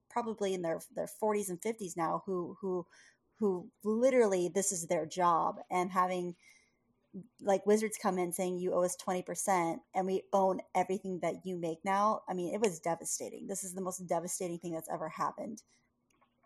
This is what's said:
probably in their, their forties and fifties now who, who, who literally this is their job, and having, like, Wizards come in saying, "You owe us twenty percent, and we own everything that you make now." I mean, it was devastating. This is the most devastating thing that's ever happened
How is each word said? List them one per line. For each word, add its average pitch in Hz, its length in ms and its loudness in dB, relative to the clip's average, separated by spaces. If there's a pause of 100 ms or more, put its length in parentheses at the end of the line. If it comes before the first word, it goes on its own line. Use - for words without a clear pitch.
probably 208 460 -2
in 180 80 -4
their, 165 160 -2 (160)
their 165 140 -4
forties 208 420 -2
and 175 100 -6
fifties 214 360 -6
now 165 280 -2
who, 180 360 -4
who, 180 260 -4 (540)
who 190 280 0 (140)
literally 220 640 4
this 185 220 0
is 165 160 -4
their 165 200 0
job, 170 500 4 (160)
and 180 180 0
having, 180 460 0 (1040)
like, 196 260 2
Wizards 214 340 4
come 185 180 2
in 175 140 0
saying, 180 260 -2
"You 180 160 0
owe 180 100 4
us 180 100 0
twenty 185 280 -4
percent, 175 580 0 (120)
and 185 140 0
we 190 160 0 (100)
own 190 280 4 (160)
everything 185 460 0
that 170 220 -2
you 185 120 -4
make 165 280 -4
now." 202 440 2
I 185 60 -4
mean, 175 200 -2
it 202 60 -2
was 185 180 2
devastating. - 720 -4
This 196 160 -6
is 180 100 -10
the 190 60 -6
most 180 260 -6
devastating 170 540 -2
thing 170 120 -8
that's 160 160 -8
ever 160 200 -4
happened - 560 -6 (800)